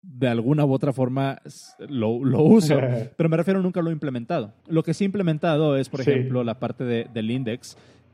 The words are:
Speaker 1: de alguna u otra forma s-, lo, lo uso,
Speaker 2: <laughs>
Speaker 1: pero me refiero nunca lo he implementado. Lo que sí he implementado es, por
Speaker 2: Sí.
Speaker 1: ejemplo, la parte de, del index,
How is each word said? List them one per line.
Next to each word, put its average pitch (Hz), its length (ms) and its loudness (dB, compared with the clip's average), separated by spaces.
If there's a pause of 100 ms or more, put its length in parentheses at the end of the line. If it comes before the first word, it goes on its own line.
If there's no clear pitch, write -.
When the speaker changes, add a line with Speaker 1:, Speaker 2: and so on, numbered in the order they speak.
Speaker 1:
de 131 240 -4
alguna 123 380 2
u 135 80 2
otra 139 200 0
forma 131 520 -2
s-, - 280 -20 (160)
lo, 120 360 -2
lo 131 180 2
uso, 160 380 6
Speaker 2:
<laughs> 123 360 -4
Speaker 1:
pero 165 120 0
me 160 80 0
refiero 190 260 0
nunca 180 180 -2
lo 165 100 -2
he - 20 -4
implementado. 127 600 -6 (140)
Lo 160 160 0
que 165 100 -2
sí 202 120 -2
he - 20 0
implementado 160 680 0
es, 135 120 -2
por 135 140 -8
Speaker 2:
Sí. 143 80 2
Speaker 1:
ejemplo, 127 320 0
la 117 160 -4
parte 117 240 -6
de, 117 320 -2
del 110 160 -2
index, 123 460 -6 (380)